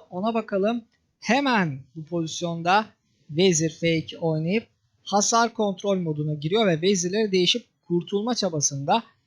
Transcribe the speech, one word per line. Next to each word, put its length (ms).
Ona 240
bakalım. 500
Hemen 600
bu 100
pozisyonda 800
vezir 400
F 260
iki 220
oynayıp 480
hasar 520
kontrol 440
moduna 360
giriyor 320
ve 160
vezirleri 500
değişip 340
kurtulma 500
çabasında. 680